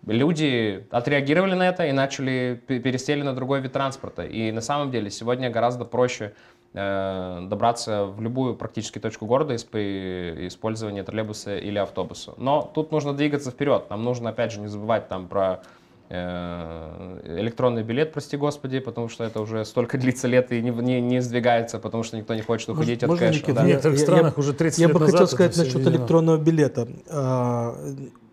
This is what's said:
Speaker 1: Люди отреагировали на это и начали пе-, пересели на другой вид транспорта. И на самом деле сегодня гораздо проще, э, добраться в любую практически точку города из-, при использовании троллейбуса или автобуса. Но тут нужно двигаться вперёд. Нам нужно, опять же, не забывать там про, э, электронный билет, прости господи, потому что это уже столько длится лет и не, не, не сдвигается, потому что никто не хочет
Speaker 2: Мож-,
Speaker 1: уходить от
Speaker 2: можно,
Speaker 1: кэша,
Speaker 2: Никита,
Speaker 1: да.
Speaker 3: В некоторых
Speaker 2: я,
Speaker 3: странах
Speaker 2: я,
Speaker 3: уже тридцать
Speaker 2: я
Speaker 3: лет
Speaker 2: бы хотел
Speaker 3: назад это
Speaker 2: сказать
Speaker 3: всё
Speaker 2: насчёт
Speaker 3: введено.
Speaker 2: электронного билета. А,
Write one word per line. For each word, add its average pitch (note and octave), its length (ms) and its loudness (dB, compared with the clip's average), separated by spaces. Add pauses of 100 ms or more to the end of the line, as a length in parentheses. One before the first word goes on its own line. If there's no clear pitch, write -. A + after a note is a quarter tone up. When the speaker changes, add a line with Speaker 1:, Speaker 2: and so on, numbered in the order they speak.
Speaker 1:
Люди A#2+ 800 2
отреагировали C#3+ 640 2
на F3+ 160 2
это F3+ 160 -2
и C#3+ 60 0
начали C3 760 -2
пе-, B2+ 140 -2
пересели C3 420 -2
на C#3 140 -2
другой C3 260 -2
вид C3 120 -8
транспорта. C3+ 500 -6
И A2 280 -4
на A2+ 100 -4
самом C#3+ 280 -2
деле G#2+ 220 -4
сегодня B2 400 -2
гораздо A#2+ 340 0
проще, A#2 480 -2 (400)
э, F#2+ 760 -4
добраться G#2 580 0
в G2 160 -10
любую A#2+ 340 -2
практически - 420 -8
точку A2 300 -6
города C3+ 260 2
из-, A2+ 120 -4
при F#2 840 -6
использовании G#2+ 560 -6
троллейбуса G#2+ 560 -6
или G2+ 180 -4
автобуса. - 600 -4
Но C#3+ 360 0
тут D#3 180 -2
нужно C#3+ 220 0
двигаться C#3+ 380 0
вперёд. C3+ 400 0
Нам G#2+ 120 -4
нужно, A#2 280 -2
опять A2+ 200 -2
же, G#2 100 -10
не G#2 60 -8
забывать G#2 400 -2
там F#2+ 200 -8
про, F#2+ 340 0 (480)
э, F2 1300 -8
электронный A#2 440 0
билет, C3 280 -2
прости - 260 -8
господи, C#3 420 -2
потому A#2 280 -6
что A2+ 160 -8
это A2 160 -6
уже A2 260 -4
столько A#2+ 320 -2
длится B2+ 300 0
лет B2 240 4
и A#2+ 100 -2
не, B2 100 0
не, B2 300 0
не B2 200 2
сдвигается, A#2 580 2
потому A2+ 240 -4
что A#2 140 -8
никто A2 160 -6
не A2 80 -4
хочет A2+ 280 -4
Speaker 2:
Мож-, A2 80 -2
Speaker 1:
уходить A#2 260 0
от A#2+ 60 2
Speaker 2:
можно, E3+ 180 4
Speaker 1:
кэша, D#3 120 4
Speaker 2:
Никита, - 140 0
Speaker 1:
да. A#2+ 100 4
Speaker 3:
В - 40 8
некоторых C#3 320 4
Speaker 2:
я, D3+ 40 6
Speaker 3:
странах E3 320 6
Speaker 2:
я, - 40 -6
Speaker 3:
уже C#3+ 140 2
тридцать E3 260 0
Speaker 2:
я E3+ 80 8
Speaker 3:
лет D#3 60 6
Speaker 2:
бы E3+ 60 6
хотел D#3 140 6
Speaker 3:
назад F#3 140 8
это - 80 -2
Speaker 2:
сказать F3+ 180 6
Speaker 3:
всё E3 100 4
Speaker 2:
насчёт C3 180 0
Speaker 3:
введено. E3 160 4
Speaker 2:
электронного D#3+ 400 6
билета. D3+ 500 4 (220)
А, B2 680 0 (580)